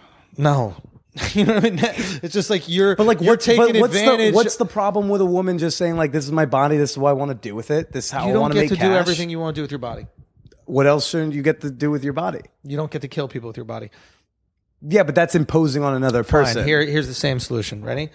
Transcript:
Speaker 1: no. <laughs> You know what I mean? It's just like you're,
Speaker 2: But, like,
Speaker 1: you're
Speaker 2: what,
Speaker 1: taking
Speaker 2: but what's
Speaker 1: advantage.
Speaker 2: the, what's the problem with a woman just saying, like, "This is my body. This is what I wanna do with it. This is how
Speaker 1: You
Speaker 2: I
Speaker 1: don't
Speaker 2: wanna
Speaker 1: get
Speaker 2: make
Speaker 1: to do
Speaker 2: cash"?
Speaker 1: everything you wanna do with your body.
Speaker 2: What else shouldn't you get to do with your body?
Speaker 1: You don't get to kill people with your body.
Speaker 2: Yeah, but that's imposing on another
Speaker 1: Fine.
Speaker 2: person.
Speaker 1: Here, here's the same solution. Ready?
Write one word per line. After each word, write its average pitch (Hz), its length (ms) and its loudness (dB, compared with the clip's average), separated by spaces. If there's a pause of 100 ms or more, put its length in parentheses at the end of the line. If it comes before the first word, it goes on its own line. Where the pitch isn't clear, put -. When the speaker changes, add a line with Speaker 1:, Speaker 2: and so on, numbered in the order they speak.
(360)
Speaker 1:
no. 139 380 0 (400)
<laughs> - 200 -6
You 202 100 2
know 220 120 2
what 202 100 2
I 226 40 2
mean? 175 100 -4 (420)
It's 170 100 -10
just 196 160 -2
like 185 220 -2
you're, 190 260 2
Speaker 2:
But, 214 100 2
like, 220 140 2
Speaker 1:
you're 208 140 4
Speaker 2:
what, 226 80 2
Speaker 1:
taking 233 320 6
Speaker 2:
but 220 80 6
what's 240 120 2
Speaker 1:
advantage. 220 360 4
Speaker 2:
the, 175 40 4
what's 220 220 4
the 233 80 0
problem 202 460 -2
with 202 100 2
a 190 60 2
woman 180 320 0
just 156 180 -2
saying, 170 220 -2
like, 156 120 0
"This 139 140 -2
is 143 80 -8
my 156 140 2
body. 143 320 2
This 143 140 0
is - 60 -10
what 143 120 2
I - 20 4
wanna 139 220 -4
do 107 200 -10
with 113 160 -8
it. 156 220 -2
This 131 140 -6
is - 40 -10
how 135 140 -6
Speaker 1:
You 196 60 0
Speaker 2:
I - 20 0
Speaker 1:
don't 208 80 2
Speaker 2:
wanna - 140 0
Speaker 1:
get - 60 2
Speaker 2:
make - 100 2
Speaker 1:
to 190 60 -2
do 165 40 -2
Speaker 2:
cash"? 190 200 2
Speaker 1:
everything 175 280 -2
you 165 100 -6
wanna 160 140 -4
do 151 80 -8
with 143 100 -8
your 143 80 -8
body. 113 280 -12 (580)
Speaker 2:
What 139 220 2
else 143 200 4
shouldn't 156 280 -4
you 143 80 -4
get 156 180 0
to 143 100 -6
do 135 200 -4
with 147 120 -2
your 143 120 -4
body? 160 260 -6 (240)
Speaker 1:
You 139 140 -10
don't 156 120 -6
get 147 120 -10
to 139 60 -10
kill 139 200 -6
people 117 200 -12
with 113 100 -16
your 117 80 -12
body. 110 240 -12 (920)
Speaker 2:
Yeah, 170 220 2
but 147 120 -2
that's 170 200 2
imposing 151 500 2
on 139 100 0
another 127 300 0
Speaker 1:
Fine. 147 200 4
Speaker 2:
person. 113 200 0
Speaker 1:
Here, 151 180 2
here's 147 260 -2
the 127 60 -12
same 131 260 -2
solution. 107 440 -6
Ready? 135 300 -6